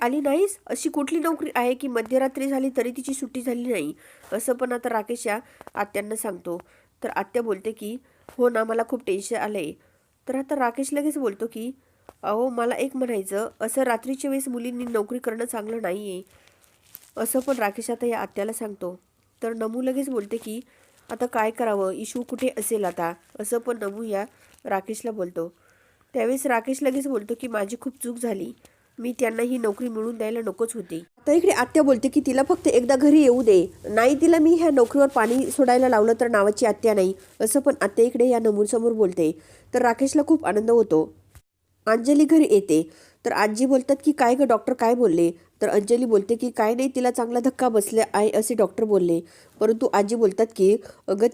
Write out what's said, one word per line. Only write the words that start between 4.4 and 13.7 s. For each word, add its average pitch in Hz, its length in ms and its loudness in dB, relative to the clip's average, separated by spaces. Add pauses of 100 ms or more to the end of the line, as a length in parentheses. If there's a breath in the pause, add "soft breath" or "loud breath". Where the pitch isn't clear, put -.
पण 247 200 -4
आता 247 160 -6
राकेश 233 380 -6
या 214 120 -2 (360 loud breath)
आत्यांना 208 420 -6
सांगतो. 180 420 -8 (440 soft breath)
तर - 80 -8
आत्या 196 320 -4
बोलते 220 300 -6
की, 214 240 -12 (420 soft breath)
"हो 247 100 2
ना, 226 160 0
मला 226 240 -2
खूप 247 180 -6
टेन्शन 202 300 -4
आलंय." 196 360 -6 (540)
तर 262 100 -6
आता 277 200 -6
राकेश 269 360 -2
लगेच 294 260 -2
बोलतो 220 280 -4
की, 233 240 -12 (520 soft breath)
"अहो, 233 260 -2
मला 240 280 -2
एक 269 200 -4
म्हणायचं, 220 520 -4 (120)
असं 233 220 -2